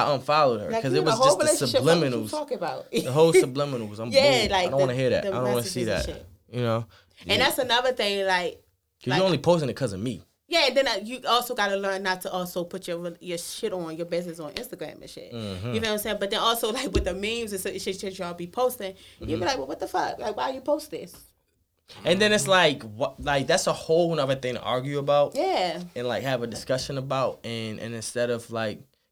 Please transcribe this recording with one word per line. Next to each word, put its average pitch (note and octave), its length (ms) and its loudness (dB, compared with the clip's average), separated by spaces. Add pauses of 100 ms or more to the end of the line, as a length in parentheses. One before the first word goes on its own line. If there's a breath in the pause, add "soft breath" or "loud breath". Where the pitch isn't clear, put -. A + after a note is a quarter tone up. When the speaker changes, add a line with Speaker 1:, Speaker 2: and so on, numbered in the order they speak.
Speaker 1:
I C#3+ 120 4
unfollowed C#3 460 4
her, G2 100 -4
Speaker 2:
Like, A3+ 120 -2
Speaker 1:
'cause F3 100 0
Speaker 2:
you F3+ 60 4
Speaker 1:
it F#3+ 40 2
Speaker 2:
in - 60 2
a - 20 4
Speaker 1:
was A3+ 80 2
Speaker 2:
whole C4 80 6
Speaker 1:
just D4 120 6
the D4+ 60 2
Speaker 2:
relationship, - 380 2
what D#3 140 6
you E3 60 4
Speaker 1:
subliminals. A2+ 280 -2
Speaker 2:
talking G3+ 280 -4
about? C#3+ 320 0
Speaker 1:
The D#3+ 220 0
whole D#3+ 200 8
Speaker 2:
<laughs> - 20 6
Speaker 1:
subliminals. B2+ 640 2
I'm A2 120 -6
Speaker 2:
Yeah, C4+ 300 6
Speaker 1:
bored. G#3 100 2
Speaker 2:
like, F#3+ 100 4
Speaker 1:
I - 40 2
don't - 80 0
Speaker 2:
the, C3+ 60 2
Speaker 1:
wanna B2+ 160 4
hear C3 160 2
that. G2 140 2
Speaker 2:
the G2+ 40 -2
Speaker 1:
I G2 40 -2
don't B2 120 -2
wanna B2 180 0
see A2+ 220 -2
Speaker 2:
messages G2+ 220 0
Speaker 1:
that. D#3 100 -8
Speaker 2:
and - 20 -14
shit. - 80 -20 (300)
Speaker 1:
You B2 60 -2
know? A#2 240 0 (360 soft breath)
Speaker 2:
And - 80 -4
Speaker 1:
Yeah. G3+ 80 2
Speaker 2:
that's C#4+ 200 2
another B3 340 2
thing, G3+ 340 0
like, F3+ 280 0
Speaker 1:
'Cause - 520 -18
you - 60 -2
Speaker 2:
like F#3 100 4
Speaker 1:
only F3+ 160 4
posting D#3+ 320 4
it G#2 60 -4
'cause A#2+ 180 -2
of F#2 60 -8
me. A2 220 -6 (280)
Speaker 2:
Yeah, D#4+ 160 4
and B3+ 100 2
then, C4+ 120 4
uh, A3 140 -2
you B3 260 -10
also A#3+ 260 0
gotta G3+ 220 0
learn G3 260 -2
not F#3 200 -2
to - 100 -8
also F3+ 320 -4
put F3+ 240 -12
your, E3+ 320 -8
your F3 180 -8
shit F#3+ 340 -6
on, E3 240 -6
your E3 100 -6
business E3+ 340 -6
on D3+ 120 -10
Instagram - 480 -10
and - 80 -18
shit. - 240 -16
Speaker 1:
Mm-hmm. G#2+ 420 -6
Speaker 2:
You A3 60 0
know A3+ 80 -2
what G#3+ 60 -2
I'm G#3+ 40 -2
saying? G#3 220 -4
But G3 100 -4
then G#3 100 -2
also, A3+ 320 0
<laughs> - 20 -4
like, C4 180 -6
with F#3 120 0
the F#3 100 -4
memes G#3+ 380 -4
and F#3+ 80 -6
certain F#3+ 200 -6
shit F#3+ 200 -6
that F#3+ 180 -10
y'all F3 160 -6
be F3 120 -10
posting, G#3+ 480 -2 (260 loud breath)
you - 60 -10
Speaker 1:
Mm-hmm. D#3+ 140 -2
Speaker 2:
be F4 60 -2
like, C4+ 120 0
"Well, C4 80 -6
what D4+ 140 -8
the - 80 -6
fuck? E4 300 -2
Like, G#3+ 180 -6
why B3+ 140 -2
you C4 100 -6
post D4 300 -2
this?" - 240 -12 (920 loud breath)
Speaker 1:
And F#3 160 4
then G#3 140 4
it's G3 120 2
like, F3 360 4
wha-, A2+ 360 -6
like, C#3 280 -2
that's F3+ 200 2
a E3 60 2
whole E3 420 2
nother C#3 200 0
thing B2+ 200 -4
to - 60 -6
argue B2+ 380 -2
about. C#3+ 360 2
Speaker 2:
Yeah. A3 480 0 (140)
Speaker 1:
And, B2 100 -4
like, A2 160 -2
have B2+ 200 -2
a A#2 40 -4
discussion C3 520 -4
about. C3+ 460 -2
And, A2+ 360 -6
and A#2 140 -8
instead A#2+ 340 -4
of, A#2 220 -4
like, A2 320 -4 (300)